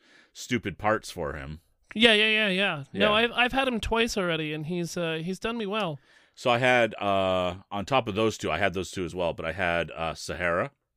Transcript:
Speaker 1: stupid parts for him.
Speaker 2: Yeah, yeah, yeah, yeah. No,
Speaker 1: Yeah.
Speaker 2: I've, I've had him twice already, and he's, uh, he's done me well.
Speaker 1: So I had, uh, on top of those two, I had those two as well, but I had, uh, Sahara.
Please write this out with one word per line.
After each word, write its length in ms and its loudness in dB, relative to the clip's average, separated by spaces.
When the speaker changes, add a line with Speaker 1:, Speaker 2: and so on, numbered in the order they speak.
Speaker 1:
stupid 460 -4
parts 320 0
for 240 -6
him. 260 -10
Speaker 2:
Yeah, 200 6
yeah, 140 2
yeah, 200 0
yeah. 440 -2
No, 160 2
Speaker 1:
Yeah. 40 4
Speaker 2:
I've, 200 2
I've 200 2
had 160 0
him 120 -2
twice 360 0
already, 360 -2
and 140 -6
he's, 300 -4
uh, 260 -2
he's 160 -6
done 200 -4
me 80 -4
well. 320 -2
Speaker 1:
So 160 0
I 80 6
had, 420 4
uh, 560 2
on 140 -4
top 240 2
of 60 -4
those 240 2
two, 120 -4
I 80 0
had 160 2
those 160 -4
two 140 -4
as 100 -6
well, 200 0
but 100 -8
I 80 -2
had, 400 0
uh, 220 -4
Sahara. 560 -2